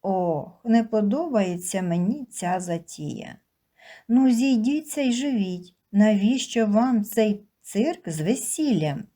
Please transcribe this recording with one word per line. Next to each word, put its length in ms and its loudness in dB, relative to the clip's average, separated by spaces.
Ох, 600 -2
не 200 4
подобається 960 -2
мені 480 -2
ця 300 -4
затія. 760 -10
Ну, 220 6
зійдіться 680 0
й 120 2
живіть. 640 -2
Навіщо 760 2
вам 380 2
цей 360 0
цирк 460 -4
з 120 -6
весіллям? 840 -2